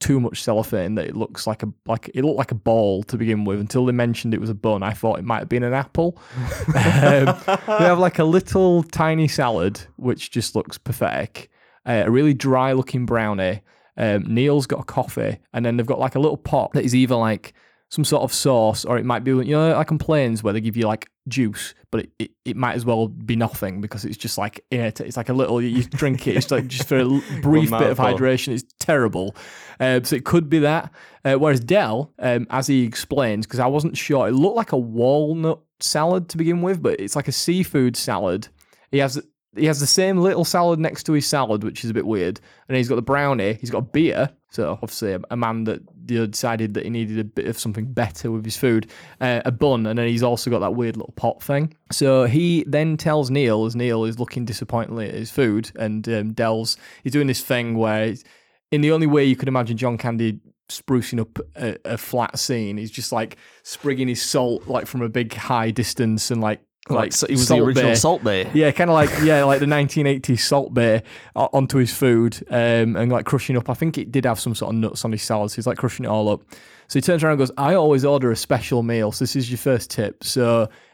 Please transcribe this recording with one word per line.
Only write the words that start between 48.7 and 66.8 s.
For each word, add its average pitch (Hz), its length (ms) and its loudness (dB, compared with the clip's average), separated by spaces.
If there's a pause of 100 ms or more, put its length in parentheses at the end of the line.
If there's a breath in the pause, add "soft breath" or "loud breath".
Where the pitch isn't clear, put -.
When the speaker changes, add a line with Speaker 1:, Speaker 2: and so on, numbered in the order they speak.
Speaker 1:
uh, 123 240 0
a 127 40 0
bun, 123 360 2
and 110 120 -2
then 117 100 0
he's 117 140 0
also 120 280 0
got 120 80 2
that 95 160 -2
weird 117 240 -4
little - 180 -14
pot - 260 -4
thing. 147 320 -2 (160)
So 135 360 4
he 160 400 2
then 151 320 0
tells 151 320 0
Neil, 117 340 2
as 113 100 -2
Neil 117 300 0
is 113 140 -4
looking 123 260 -6
disappointedly 110 640 -6
at - 60 -10
his 117 160 -10
food, 113 460 0
and, 107 320 -4
um, 110 260 -2
Del's, 113 420 0 (260 loud breath)
he's 131 100 -6
doing 143 160 2
this 127 140 -2
thing 117 360 -2
where 110 300 2
he's, 113 160 -8 (460 soft breath)
in 147 120 2
the 151 100 4
only 160 140 2
way 143 180 4
you 131 120 4
could 135 120 -4
imagine 120 300 0
John 120 180 -2
Candy 113 420 -2 (300)
sprucing 123 520 -2
up - 180 -6 (180)
a, 113 200 -6 (100)
a 117 120 -4
flat 120 400 -4
scene, 110 380 -4
he's 107 140 -8
just, - 200 -10
like, 113 260 -4 (260 soft breath)
sprigging 131 460 -4
his 120 120 -4
salt, 123 460 -2
like, 127 200 -2
from 127 140 -6
a 117 80 -2
big 113 240 -2
high 113 380 -2
distance 110 600 0
and, 117 120 -2
like, 107 180 -2 (280)